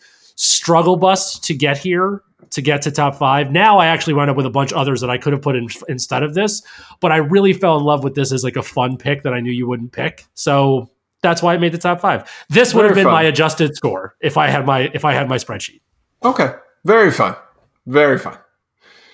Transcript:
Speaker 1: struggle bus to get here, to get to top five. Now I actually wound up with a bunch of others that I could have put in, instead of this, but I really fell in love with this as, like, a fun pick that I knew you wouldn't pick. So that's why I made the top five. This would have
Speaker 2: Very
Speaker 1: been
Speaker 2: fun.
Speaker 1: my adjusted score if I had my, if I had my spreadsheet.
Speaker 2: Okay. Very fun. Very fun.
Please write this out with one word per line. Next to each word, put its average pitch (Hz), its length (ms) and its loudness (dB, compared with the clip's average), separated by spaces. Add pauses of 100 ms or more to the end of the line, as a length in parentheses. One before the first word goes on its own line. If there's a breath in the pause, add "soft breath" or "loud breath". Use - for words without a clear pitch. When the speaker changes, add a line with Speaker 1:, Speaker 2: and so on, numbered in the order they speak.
(360 soft breath)
Speaker 1:
struggle 170 640 2
bus 185 420 0
to - 160 -6
get 143 240 0
here, 185 420 -4 (280)
to - 120 -8
get 143 220 0
to 156 80 -4
top 143 240 0
five. 139 360 0
Now 202 260 4
I 170 100 4
actually 160 260 0
wound 143 180 2
up 131 60 -2
with 139 80 0
a 127 60 -4
bunch 135 200 -2
of - 60 -4
others 135 240 -2
that 123 80 -4
I 127 80 -2
could 143 160 -4
have 139 80 -4
put 139 160 -2
in, 120 100 -6 (220)
instead 127 340 -4
of 151 100 -4
this, 208 280 -2 (400 loud breath)
but 156 100 2
I 160 60 4
really 190 340 4
fell 165 260 2
in 147 60 0
love 147 220 0
with 139 100 -6
this 139 160 -2
as, 127 120 -2
like, 123 120 -6
a 127 80 -4
fun 127 340 -4
pick 143 260 -4
that 131 100 -4
I 123 80 -4
knew 120 100 -4
you 123 160 -4
wouldn't 120 240 -8
pick. - 420 -8
So 139 560 0 (320)
that's 175 220 2
why 175 100 2
I 180 40 0
made 170 160 0
the 170 40 -8
top 175 220 -2
five. 160 300 -2 (200 loud breath)
This 220 240 4
would 220 120 6
have 208 80 6
Speaker 2:
Very 196 100 4
Speaker 1:
been - 80 4
Speaker 2:
fun. - 20 4
Speaker 1:
my 160 100 4
adjusted 156 520 0
score 95 460 -6
if 156 160 -2
I 151 100 4
had 135 180 0
my, 135 280 0
if 143 100 -6
I 147 100 2
had 131 140 -2
my 131 80 -2
spreadsheet. - 460 -10 (420)
Speaker 2:
Okay. 240 300 0 (320)
Very 202 260 4
fun. 98 240 0 (500)
Very 135 320 4
fun. - 200 -12 (760 soft breath)